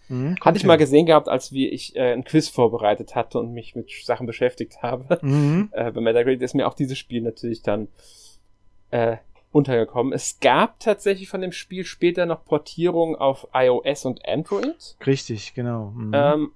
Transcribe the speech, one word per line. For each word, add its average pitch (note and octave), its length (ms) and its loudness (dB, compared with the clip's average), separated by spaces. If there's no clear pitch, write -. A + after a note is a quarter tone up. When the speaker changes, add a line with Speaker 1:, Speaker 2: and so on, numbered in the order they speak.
Speaker 1:
Mhm, C3+ 320 -4
Speaker 2:
Hatte - 180 4
ich F3+ 60 -2
Speaker 1:
kommt F#3+ 60 4
Speaker 2:
mal E3+ 40 10
Speaker 1:
hin. D#3 60 6
Speaker 2:
gesehen D3 260 6
gehabt, D#3 220 6
als - 240 -2
wir, C3+ 200 -2
ich, - 240 -12
äh, B2 180 2
ein B2 100 -4
Quiz D#3 240 0
vorbereitet A2 640 0
hatte B2 240 -4
und A#2 160 -6
mich A#2 220 -14
mit A#2 160 -10
Sachen A#2+ 220 -4
beschäftigt - 560 -4
habe. C3 400 -4
Speaker 1:
Mhm. D3 520 2
Speaker 2:
Äh, A#2 180 -4
bei A#2 100 -6
Metacritic A#2+ 400 2
ist B2+ 140 -6
mir C3 120 2
auch A#2 60 -2
dieses C3+ 240 -4
Spiel A#2+ 240 -8
natürlich A2+ 400 -6
dann, G#2+ 280 -4
äh, A#2 280 -2
untergekommen. B2+ 640 0
Es - 260 -8
gab C#3+ 400 2
tatsächlich G3 500 -2
von F#3+ 100 -8
dem F#3 120 -6
Spiel F#3 340 -12
später F3 400 0
noch E3 180 -6
Portierungen E3 720 0
auf C3+ 400 0
I B2+ 140 6
O B2 140 2
S C#3+ 200 -2
und - 240 -6
Android. G3+ 800 -4
Speaker 1:
Richtig, C3 480 -2
genau. A#2 420 -6
Mhm. A2 160 -8
Speaker 2:
Ähm, C#3+ 440 2